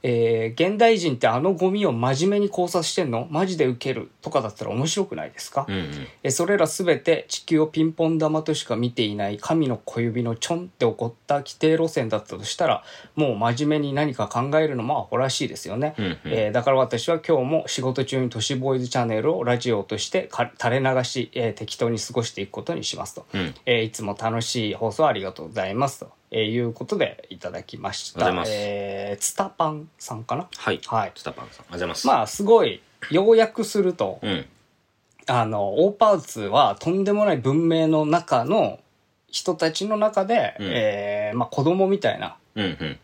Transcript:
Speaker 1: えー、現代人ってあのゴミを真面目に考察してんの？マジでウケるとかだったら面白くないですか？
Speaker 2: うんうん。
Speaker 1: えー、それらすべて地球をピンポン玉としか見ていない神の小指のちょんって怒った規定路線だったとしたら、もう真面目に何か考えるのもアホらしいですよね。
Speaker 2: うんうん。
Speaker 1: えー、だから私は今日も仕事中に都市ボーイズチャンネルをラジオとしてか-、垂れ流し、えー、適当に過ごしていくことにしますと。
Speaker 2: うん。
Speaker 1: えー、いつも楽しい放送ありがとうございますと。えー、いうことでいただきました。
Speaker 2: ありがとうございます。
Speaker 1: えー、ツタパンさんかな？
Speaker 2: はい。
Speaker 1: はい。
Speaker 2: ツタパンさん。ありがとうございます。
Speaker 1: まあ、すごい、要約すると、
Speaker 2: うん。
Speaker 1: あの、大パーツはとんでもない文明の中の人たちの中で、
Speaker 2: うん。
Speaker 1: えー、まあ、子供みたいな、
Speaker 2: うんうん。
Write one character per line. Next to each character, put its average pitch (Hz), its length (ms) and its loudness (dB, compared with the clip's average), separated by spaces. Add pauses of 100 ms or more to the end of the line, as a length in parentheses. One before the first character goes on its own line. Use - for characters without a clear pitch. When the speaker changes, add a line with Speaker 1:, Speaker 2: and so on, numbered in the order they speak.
Speaker 1:
え 117 480 2
ー、 165 160 2
現 214 80 -2
代 226 200 8
人 170 160 0
っ - 20 -2
て 120 120 2
あ 117 120 2
の 185 140 2
ゴ 185 160 2
ミ 202 160 0
を 147 60 4
真 131 360 2
面 202 100 2
目 202 80 2
に 202 40 -2
考 180 180 0
察 175 140 0
し - 120 -4
て 180 100 2
ん 139 60 -2
の？ 117 200 -2
マ 160 160 0
ジ 185 100 -4
で 156 80 4
ウ 127 100 2
ケ 131 200 -4
る 117 160 -8 (100)
と - 80 -8
か 135 140 0
だ 110 80 -4
っ - 40 -20
た 110 120 -8
ら 104 40 -4
面 123 160 0
白 185 200 -2
く 110 100 -10
な 78 80 -8
い 71 60 -12
で - 80 -20
す - 120 -12
か？ 139 160 -2
Speaker 2:
う 104 60 -6
ん - 20 -2
う 95 40 -2
ん。 - 300 -8 (140)
Speaker 1:
え 143 60 -2
ー、 - 20 0
そ 170 140 0
れ 196 140 2
ら 165 80 4
す 160 180 -4
べ 160 140 4
て 160 300 2
地 - 120 -6
球 156 220 2
を 156 40 4
ピ 156 160 0
ン 160 120 2
ポ 165 120 0
ン 160 120 2
玉 156 240 2
と 156 100 -2
し - 120 -4
か 113 120 -2
見 123 140 0
て 120 120 -2
い 104 140 -2
な 101 140 -2
い 104 80 -6
神 160 280 2
の 120 160 -2
小 - 200 -4
指 117 200 -2
の 117 140 -2
ち - 140 -8
ょ 170 60 0
ん 175 80 -6
っ - 20 -12
て - 180 -2
怒 117 220 0
っ 117 60 -6 (140)
た 143 100 2
規 - 220 -6
定 156 120 4
路 165 180 4
線 131 220 -2
だ 110 80 0
っ 104 40 -4
た - 140 -12
と 101 80 -12
し - 100 -6
た 175 120 0
ら、 - 180 0 (300)
も 147 160 2
う 107 80 -2
真 117 280 0
面 151 140 2
目 143 80 -2
に 135 60 -4
何 147 200 0
か 107 140 -4
考 123 300 -2
え 156 100 4
る 139 80 -4
の 123 60 -4
も 135 160 -2
ア 110 60 -2
ホ - 120 -4
ら 131 140 2
し 131 160 -4
い - 20 -8
で - 80 -10
す - 120 -12
よ 104 100 -6
ね。 147 180 -4
Speaker 2:
う 113 60 -4
ん - 20 -2
う 92 40 -2
ん。 85 180 -6
Speaker 1:
え 110 240 0
ー、 - 20 -6
だ 120 100 2
か 135 100 4
ら 135 40 6
私 123 320 0
は 165 180 2
今 160 120 4
日 127 60 0
も 151 220 0
仕 - 140 -4
事 127 240 0
中 131 180 -2
に 127 60 0
都 117 140 -4
市 135 140 -2
ボ 131 180 0
ー - 20 2
イ 127 40 0
ズ 123 100 -4
チ - 80 -2
ャ 120 80 0
ン - 20 -2
ネ 110 140 0
ル 151 120 2
を 151 80 -2
ラ 120 140 2
ジ 120 160 -2
オ 101 120 0
と 107 120 -6
し - 140 -6
て 185 140 0
か-、 - 360 -4
垂 123 200 0
れ 131 140 2
流 127 100 2
し、 123 280 -4
え 117 200 -2
ー、 - 20 -10
適 - 240 -10
当 120 100 0
に 117 100 0
過 - 140 -8
ご 123 120 0
し - 80 -8
て 98 100 -8
い 98 40 -6
く - 40 -20
こ - 100 -10
と 170 140 -6
に - 100 -6
し - 140 -6
ま - 80 -8
す - 80 -16
と。 - 180 -16
Speaker 2:
う 101 60 -6
ん。 90 160 -4 (100)
Speaker 1:
え 123 120 4
ー、 113 80 0
い 110 60 -6
つ - 120 -10
も 101 180 -4
楽 113 220 -2
し 110 300 -4
い - 20 -6
放 110 180 -4
送 156 140 2
あ 139 80 4
り 95 80 -4
が 95 100 -6
と 78 120 -12
う 82 40 -12
ご 78 60 -16
ざ 95 120 -2
い 95 60 -6
ま 131 160 0
す - 120 -10
と。 - 120 -16 (240)
え - 20 0
ー、 110 120 0
い 117 120 -2
う 117 100 -2
こ 117 120 -12
と 208 140 -4
で - 320 -4
い 92 80 -14
た - 140 -10
だ 85 100 -10
き - 160 -16
ま 101 140 -8
し - 200 -12
た。 107 140 0
Speaker 2:
あ 101 40 2
り 90 60 -2
が 87 80 -2
と - 60 -4
う - 0 -
ご - 0 -
ざ - 20 -2
い 107 60 -4
ま 104 80 -4
す。 - 20 -4
Speaker 1:
え 101 520 -6
ー、 - 20 -4
ツ - 140 -4
タ 196 140 0
パ 160 180 -2
ン 151 200 -8 (120)
さ - 160 -10
ん 113 80 -12
か 123 100 -4
な？ 143 220 -6
Speaker 2:
は - 160 -4
い。 - 120 -4
Speaker 1:
は 110 220 -2
い。 90 80 -12
Speaker 2:
ツ - 80 -20
タ - 80 -8
パ - 140 -16
ン - 80 -18
さ - 100 -20
ん。 - 0 -
あ - 0 -
り - 0 -
が - 0 -
と - 60 -20
う - 40 -16
ご 87 60 -10
ざ 90 60 -2
い 90 60 -4
ま - 40 -8
す。 - 140 -4
Speaker 1:
ま 123 140 4
あ、 107 40 0
す - 160 -6
ご 208 220 8
い、 113 180 -2 (300)
要 202 240 8
約 220 260 4
す - 180 -2
る 185 120 2
と、 98 280 -4
Speaker 2:
う 107 80 -4
ん。 87 160 -2 (840)
Speaker 1:
あ 123 180 2
の、 101 280 -2
大 180 180 4
パ 214 220 6
ー 170 60 0
ツ - 200 -12
は 104 400 4
と 160 100 -2
ん 190 140 2
で 202 80 2
も 208 120 4
な 196 100 4
い - 20 2
文 143 320 2
明 165 180 4
の 156 180 4
中 151 400 2
の 147 360 0 (500)
人 - 240 -2
た 160 160 0
ち 190 160 -4
の 214 100 0
中 214 280 2
で、 190 340 2
Speaker 2:
う 104 60 -8
ん。 - 80 -4
Speaker 1:
え 104 600 0
ー、 117 60 -2
ま 123 80 0
あ、 - 20 -16
子 - 140 -2
供 185 240 4
み 196 140 2
た 110 120 2
い - 60 -8
な、 101 180 -8 (200)
Speaker 2:
う 107 60 -2
ん - 20 0
う - 40 0
ん。 76 360 -6